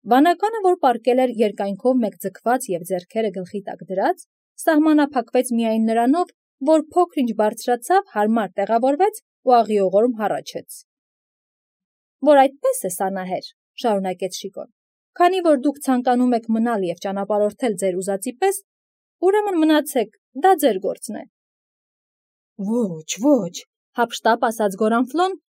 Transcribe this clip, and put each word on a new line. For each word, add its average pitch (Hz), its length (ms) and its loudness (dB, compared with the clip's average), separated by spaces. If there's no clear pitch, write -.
Վանականը, 339 560 2
որ 359 160 2
պառկել 240 440 2
էր 254 120 0
երկայնքով 208 640 -2
մեկ 214 180 -4
ձգված 226 500 -4
և 170 160 -4
ձեռքերը 190 480 -4
գլխի 190 300 -10
տակ - 240 -14
դրած, 214 380 -2
սահմանափակվեց 294 960 2
միայն 220 340 0
նրանով, 254 460 0
որ 311 260 4
փոքր-ինչ 320 460 0
բարձրացավ, 240 760 0
հարմար 214 420 0
տեղավորվեց 262 720 0
ու 254 140 4
աղիողորմ 214 600 2
հառաչեց։ 151 600 -6
«Որ 285 180 6
այդպես 277 380 0
է, 185 120 -6
Սանահեր», 190 560 -6
շարունակեց 190 640 -4
Շիկոն, - 300 -14
«քանի 359 260 2
որ 320 180 4
դուք 277 220 -4
ցանկանում 247 540 2
եք 226 140 -4
մնալ 226 380 0
և 170 160 -6
ճանապարհորդել 208 720 -2
ձեր 180 220 -2
ուզածի 196 340 -6
պես, 381 280 -2
ուրեմն 392 380 2
մնացեք, 294 540 0
դա 339 220 4
ձեր 262 220 2
գործն 196 380 -8
է»։ - 80 -14
«Ոչ, 202 500 -4
ոչ», 233 360 2
հափշտապ 240 500 0
ասաց 208 320 -2
Գորանֆլոն 254 560 0